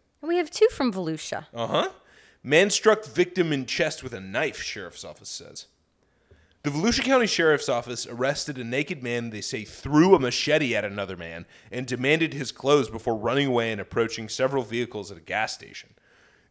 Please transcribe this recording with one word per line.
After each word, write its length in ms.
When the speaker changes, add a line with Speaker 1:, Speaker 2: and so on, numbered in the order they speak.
Speaker 1:
We 160
have 140
two 180
from 240
Volusia. 580
Speaker 2:
Uh-huh. 380
Man 260
struck 360
victim 460
in 140
chest 380
with 100
a 80
knife, 400
sheriff's 420
office 260
says. 360
The 80
Volusia 320
County 240
Sheriff's 440
Office 360
arrested 540
a 40
naked 380
man 300
they 100
say 220
threw 500
a 60
machete 560
at 100
another 320
man 300
and 160
demanded 480
his 160
clothes 400
before 260
running 300
away 240
and 100
approaching 480
several 320
vehicles 500
at 60
a 40
gas 340
station. 400